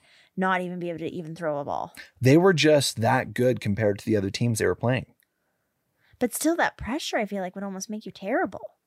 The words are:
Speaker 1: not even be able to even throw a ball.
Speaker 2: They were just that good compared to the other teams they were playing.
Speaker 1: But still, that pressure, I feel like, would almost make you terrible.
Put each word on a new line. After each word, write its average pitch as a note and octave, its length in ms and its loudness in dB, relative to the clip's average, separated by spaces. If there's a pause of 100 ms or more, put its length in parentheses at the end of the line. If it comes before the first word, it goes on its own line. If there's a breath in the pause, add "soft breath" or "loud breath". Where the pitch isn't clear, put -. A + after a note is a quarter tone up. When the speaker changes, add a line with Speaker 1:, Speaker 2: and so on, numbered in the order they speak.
(360 soft breath)
Speaker 1:
not F#3 260 0
even F3+ 160 -8
be F3 100 -6
able E3 120 -8
to D#3+ 120 -6
even D#3+ 220 -10
throw D#3+ 240 -4
a C#3+ 60 -6
ball. G#2+ 280 -6 (280 loud breath)
Speaker 2:
They C3 180 8
were F#3 160 8
just D3 480 4
that A#2 320 0
good B2 260 2
compared G#2 380 0
to - 80 -18
the A2 100 2
other G2 140 0
teams A#2 300 -2
they F#2 60 2
were F#2 80 2
playing. A#2+ 320 -2 (1120)
Speaker 1:
But B3 140 -2
still, D#4+ 240 0
that C4+ 220 -2
pressure, C#4 400 -6
I A3 80 -2
feel G3 160 -6
like, F#3 120 -8
would G3 100 -10
almost F#3+ 260 -10
make G#3+ 160 -10
you F#3+ 60 -12
terrible. C4+ 580 -6 (160)